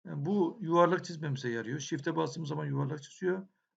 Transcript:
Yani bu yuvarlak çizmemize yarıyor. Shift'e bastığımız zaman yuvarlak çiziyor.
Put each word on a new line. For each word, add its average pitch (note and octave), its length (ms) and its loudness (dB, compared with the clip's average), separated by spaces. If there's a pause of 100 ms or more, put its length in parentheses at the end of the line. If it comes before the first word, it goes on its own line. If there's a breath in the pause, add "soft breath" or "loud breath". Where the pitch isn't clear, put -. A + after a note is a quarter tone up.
Yani D3 200 -6
bu F3+ 360 2
yuvarlak E3+ 440 6
çizmemize D3 440 -4
yarıyor. A#2 300 -2
Shift'e D3+ 360 -4
bastığımız C3+ 340 -2
zaman D3+ 160 -4
yuvarlak C#2 380 -2
çiziyor. F#3+ 440 -4 (300)